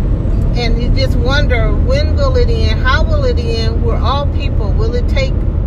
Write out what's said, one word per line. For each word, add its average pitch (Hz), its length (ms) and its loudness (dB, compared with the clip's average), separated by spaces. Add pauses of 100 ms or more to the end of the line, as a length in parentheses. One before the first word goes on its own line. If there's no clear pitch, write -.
(580)
And 233 240 0
you 240 80 0
just - 280 0
wonder, 220 560 0
when - 420 0
will 277 200 0
it 233 120 2
end? - 320 0
How 285 240 2
will 587 200 0
it 254 140 0
end? 220 460 -2
We're 226 120 0
all 277 320 -2
people. - 440 -2
Will - 220 0
it 240 120 -2
take - 280 0 (320)